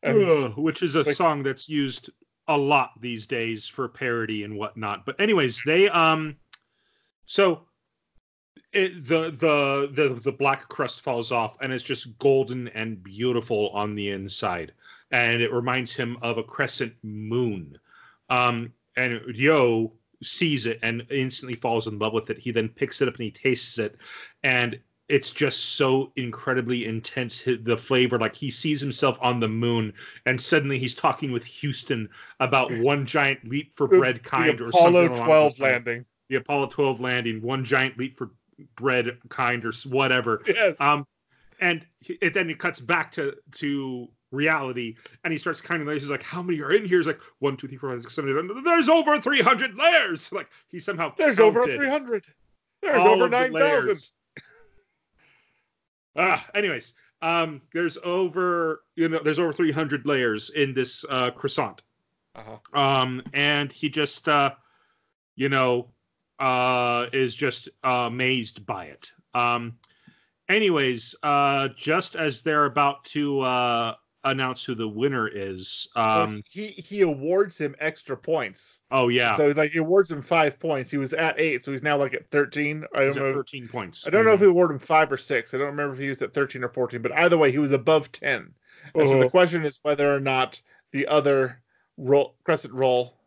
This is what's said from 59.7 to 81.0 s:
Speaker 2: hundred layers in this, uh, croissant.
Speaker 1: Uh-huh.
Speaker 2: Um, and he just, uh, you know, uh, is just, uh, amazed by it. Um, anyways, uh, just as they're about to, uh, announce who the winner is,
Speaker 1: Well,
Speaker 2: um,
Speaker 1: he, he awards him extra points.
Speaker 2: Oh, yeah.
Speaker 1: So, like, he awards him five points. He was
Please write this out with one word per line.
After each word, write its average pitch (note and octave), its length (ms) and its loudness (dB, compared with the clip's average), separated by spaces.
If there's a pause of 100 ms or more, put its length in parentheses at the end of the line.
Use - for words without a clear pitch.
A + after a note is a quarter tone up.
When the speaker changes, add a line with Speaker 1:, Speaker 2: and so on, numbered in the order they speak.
Speaker 2:
hundred C#3+ 340 -4
layers B2 460 0
in C#3 220 0
this, B2+ 360 -4
uh, B2+ 220 0
croissant. C3 500 -6 (540)
Speaker 1:
Uh-huh. A2 440 -8
Speaker 2:
Um, C3 440 2 (100)
and C#3+ 400 0
he D3+ 160 -6
just, D3 400 -4
uh, C#3+ 220 4 (840)
you C3+ 140 -2
know, B2+ 400 0 (500)
uh, B2 720 0
is C3 220 0
just, C3 320 -4 (160)
uh, B2 280 0
amazed B2 560 -4
by F#2+ 180 -8
it. - 260 -20 (220)
Um, A#2+ 420 -2 (720)
anyways, D#3 720 2
uh, C#3 520 2
just E3 400 -2
as D#3 280 -4
they're D3+ 220 2
about C#3+ 400 0
to, C#3+ 360 -2
uh, A#2+ 540 0 (300)
announce C3 380 -2
who B2+ 100 -6
the A2+ 140 -4
winner A#2 400 -2
is, G2 720 -8
Speaker 1:
Well, A2 240 4
Speaker 2:
um, G#2+ 280 -4
Speaker 1:
he, G#3 180 -12
he F#3+ 340 -4
awards E3+ 580 0
him C#3+ 220 -4
extra D3+ 340 -6
points. C3 640 -6 (100)
Speaker 2:
Oh, C3 200 4
yeah. A#2+ 260 4
Speaker 1:
So, D3 140 4
like, D3 220 0
he E3 80 -2
awards E3+ 300 4
him D3+ 120 -8
five D#3 400 2
points. C#3+ 280 -4
He D3 80 -4
was C#3 160 -4